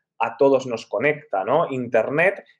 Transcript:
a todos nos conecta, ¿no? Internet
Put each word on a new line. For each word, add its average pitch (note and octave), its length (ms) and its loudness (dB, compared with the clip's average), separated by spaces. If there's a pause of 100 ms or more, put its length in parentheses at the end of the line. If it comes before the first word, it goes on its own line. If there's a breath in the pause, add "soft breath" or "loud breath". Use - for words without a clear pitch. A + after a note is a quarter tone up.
(200 loud breath)
a A2+ 180 -4
todos C3+ 300 4
nos A2+ 180 -8
conecta, C#3+ 580 -2
¿no? C3+ 280 0
Internet B2+ 720 0 (160 soft breath)